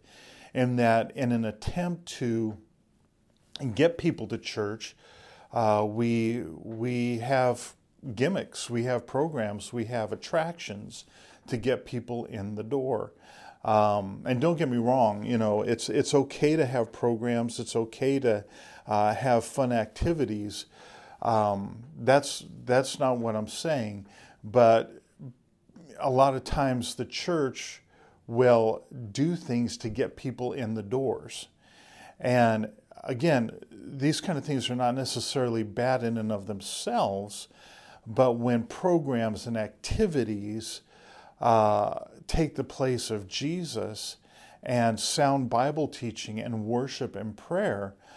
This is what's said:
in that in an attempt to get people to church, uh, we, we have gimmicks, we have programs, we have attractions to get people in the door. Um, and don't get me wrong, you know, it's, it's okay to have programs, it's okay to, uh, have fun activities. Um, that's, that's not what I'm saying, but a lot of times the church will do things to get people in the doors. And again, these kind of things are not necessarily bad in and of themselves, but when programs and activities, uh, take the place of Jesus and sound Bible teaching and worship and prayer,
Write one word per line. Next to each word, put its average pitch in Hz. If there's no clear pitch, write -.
in 123
that 117
in 123
an 117
attempt 170
to 113
get 170
people 147
to -
church, -
uh, 107
we, 117
we 120
have 127
gimmicks, 127
we 117
have 123
programs, 123
we 120
have 110
attractions 160
to 127
get 120
people 120
in 104
the 107
door. 127
Um, 104
and 123
don't 165
get 139
me 120
wrong, 113
you 120
know, 107
it's, 117
it's 143
okay 147
to 156
have 123
programs, 117
it's -
okay 131
to, 107
uh, 104
have 117
fun 127
activities. 110
Um, 104
that's, 131
that's 127
not 127
what 113
I'm 107
saying, 107
but 113
a 139
lot 131
of 123
times 127
the 120
church -
will 117
do 160
things 120
to 113
get 107
people 123
in 110
the 110
doors. 127
And 117
again, 127
these 143
kind 170
of 135
things 135
are 123
not 123
necessarily 123
bad 120
in 117
and 110
of 98
themselves, 107
but 120
when 120
programs 131
and 117
activities, 107
uh, 107
take 160
the 135
place 127
of 101
Jesus 123
and 117
sound 139
Bible 139
teaching 110
and 110
worship 123
and 107
prayer, 107